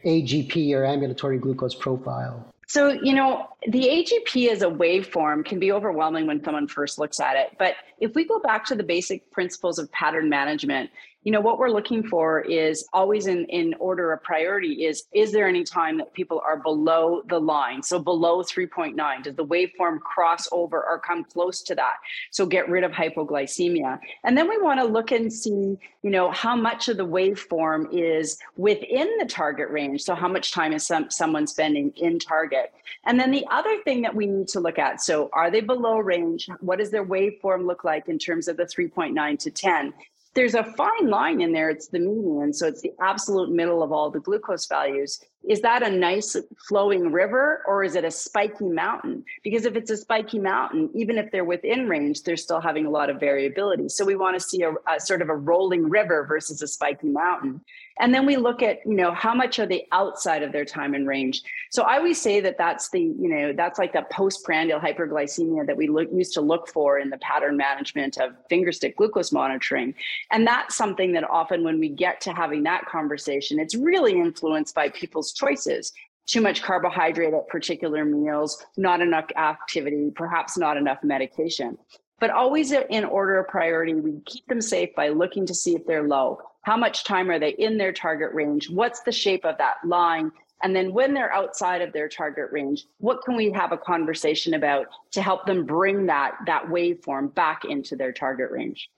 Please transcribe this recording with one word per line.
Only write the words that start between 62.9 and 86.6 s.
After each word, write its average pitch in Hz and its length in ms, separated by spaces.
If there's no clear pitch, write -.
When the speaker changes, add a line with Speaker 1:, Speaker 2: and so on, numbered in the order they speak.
Speaker 2:
you 165 260
know, 147 240
that's - 260
like 185 140
the 156 180
postprandial 165 720
hyperglycemia 156 880
that 143 80
we 151 120
look, 156 260
used 180 200
to 160 80
look 165 280
for 143 300
in 139 100
the 135 80
pattern 143 400
management 139 600
of 131 140
finger 175 220
stick 147 240
glucose 208 380
monitoring. 135 600
And 226 160
that's - 280
something 185 380
that 160 160
often 170 340
when 160 140
we 160 120
get 170 320
to 180 120
having 151 300
that 170 220
conversation, 147 720
it's 156 160
really 285 380
influenced 165 640
by 147 140
people's - 440
choices. - 580
Too - 140
much 202 240
carbohydrate 170 720
at 151 160
particular 156 560
meals, 147 600
not 180 240
enough 165 240
activity, 147 800
perhaps 170 420
not 151 200
enough 143 260
medication. 139 720
But 226 80
always 269 420
in 220 320
order 196 360
of 190 100
priority, 165 440
we 151 320
keep - 220
them 233 140
safe 180 340
by 147 140
looking 180 380
to 180 60
see 170 220
if 165 100
they're 156 220
low. 135 320